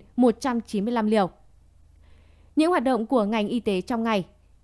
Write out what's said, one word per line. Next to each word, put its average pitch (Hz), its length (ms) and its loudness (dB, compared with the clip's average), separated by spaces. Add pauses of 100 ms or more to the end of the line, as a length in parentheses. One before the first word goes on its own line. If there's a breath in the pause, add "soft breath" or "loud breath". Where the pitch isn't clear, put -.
(160)
một 247 240 4
trăm 240 200 -2
chín 202 240 -4
mươi 240 100 -4
lăm 226 120 0
liều. 214 240 2 (1300)
Những 311 140 2
hoạt 320 140 0
động 247 220 0
của 233 180 2
ngành 214 240 -2
y 233 120 -2
tế 190 200 -2
trong 226 220 -4
ngày. 220 220 0 (400)